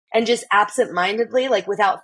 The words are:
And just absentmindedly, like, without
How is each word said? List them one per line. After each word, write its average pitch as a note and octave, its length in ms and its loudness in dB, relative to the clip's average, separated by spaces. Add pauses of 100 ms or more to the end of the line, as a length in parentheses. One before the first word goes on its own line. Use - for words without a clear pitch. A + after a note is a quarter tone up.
(160)
And A3+ 120 2
just A#3 240 0
absentmindedly, G#3 960 0
like, G3+ 200 0
without G3+ 360 0